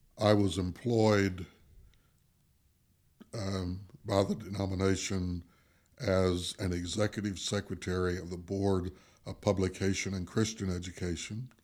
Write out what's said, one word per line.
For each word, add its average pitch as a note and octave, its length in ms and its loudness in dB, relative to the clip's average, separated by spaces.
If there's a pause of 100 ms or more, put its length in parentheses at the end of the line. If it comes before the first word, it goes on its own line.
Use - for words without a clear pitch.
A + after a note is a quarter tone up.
(200)
I G#2+ 140 6
was G2 240 2
employed, G2 880 2 (1900)
um, F#2+ 480 -4 (240)
by G2+ 180 6
the G2+ 120 0
denomination F#2+ 1080 0 (560)
as F#2 600 2
an G2 120 -2
executive F#2+ 680 -4
secretary F#2 800 -2
of F2 120 -10
the F2+ 80 -8
Board F#2+ 540 0 (340)
of - 160 -10
Publication F#2+ 720 2
and F#2 120 -4
Christian G#2+ 440 -2
Education. F2+ 800 -6 (140)